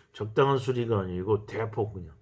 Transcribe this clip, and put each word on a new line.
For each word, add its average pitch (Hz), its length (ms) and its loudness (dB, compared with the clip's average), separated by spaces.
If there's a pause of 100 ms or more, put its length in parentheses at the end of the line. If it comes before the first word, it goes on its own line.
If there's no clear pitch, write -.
(120)
적당한 135 460 2
수리가 117 420 0
아니고 92 460 0
대폭 107 480 -4
그냥 85 280 -12